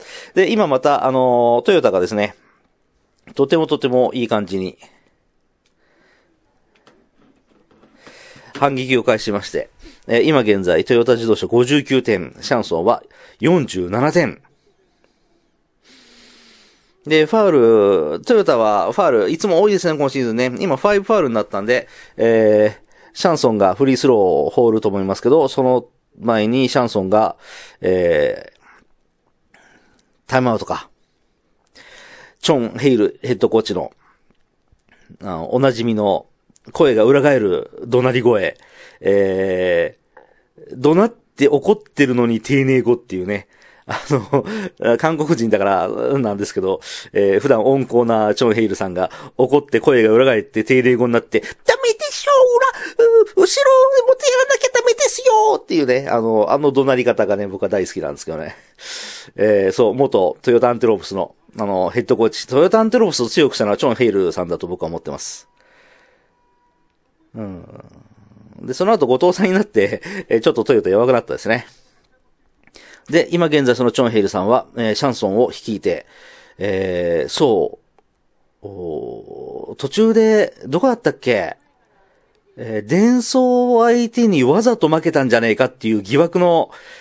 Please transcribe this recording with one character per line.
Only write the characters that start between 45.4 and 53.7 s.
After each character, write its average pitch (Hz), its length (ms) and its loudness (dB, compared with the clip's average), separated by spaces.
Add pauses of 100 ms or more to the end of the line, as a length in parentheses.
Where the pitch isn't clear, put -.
だ 104 80 2
か 98 80 0
ら 92 240 0
な 123 440 -4
ん 101 40 -8
で 101 80 -6
す - 80 -12
け 98 80 -4
ど、 92 180 -4 (320)
え 98 260 2
ー、 - 40 2
普 131 80 -2
段 110 160 2
温 135 160 2
厚 120 240 0
な 107 300 0
チ 127 100 0
ョ 113 60 4
ン・ - 20 2
ヘ 113 80 0
イ 110 60 0
ル 95 80 -4
さ 98 120 -6
ん 90 60 -8
が 90 180 -4 (260)
怒 131 200 2
っ 143 80 0
て 113 160 -2
声 127 220 4
が 107 80 4
裏 120 120 6
返 120 180 2
っ - 20 -12
て 107 200 -6
丁 127 180 2
寧 123 140 2
語 120 120 0
に 117 60 -2
な 117 60 2
っ - 40 -4
て、 - 180 -2 (240)
「ダ 453 120 4
メ 480 160 0
で 440 60 -6 (120)
し - 160 -8
ょ 571 40 2
う、 508 260 4
裏、 480 540 0 (100)
う、 392 40 4
後 - 120 -6
ろ 381 60 4
で - 0 -
も 523 720 4